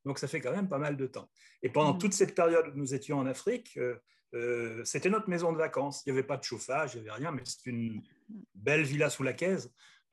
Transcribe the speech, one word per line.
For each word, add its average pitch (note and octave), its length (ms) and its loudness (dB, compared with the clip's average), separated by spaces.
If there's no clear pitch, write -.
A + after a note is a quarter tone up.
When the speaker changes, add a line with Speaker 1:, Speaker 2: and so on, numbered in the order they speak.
Speaker 1:
Donc, C#3 120 -4
ça D3 80 -2
fait D3+ 140 -4
quand B2 120 -2
même F#3+ 180 0
pas C#3 80 0
mal D3 180 -2
de C3+ 100 -2
temps. - 220 -10
Et A#2 60 2
pendant D3 240 6
Speaker 2:
Mm. F#3 60 0
Speaker 1:
toute G3 160 2
cette - 200 4
période E3 340 6
où C#3 100 -8
nous C3+ 160 -2
étions C#3+ 240 -2
en C3 80 2
Afrique, A3 500 -2
euh, B2 200 -2
euh, A#2+ 520 -2
c'était F3 260 0
notre G#3+ 180 0
maison E3+ 240 2
de D#3 60 -2
vacances. C#3+ 480 -2
Il C#3 60 2
n'y C3 60 2
avait C3 80 0
pas C#3 120 -2
de - 60 -10
chauffage, B2+ 500 -4
il A2+ 80 -10
n'y G#2+ 80 -14
avait A2 80 -8
rien, C#3+ 120 -4
mais B2 140 -4
c'est - 220 -12
une A2+ 360 -4
belle C#3+ 280 2
villa D3 280 2
soulacaise, C3+ 600 -2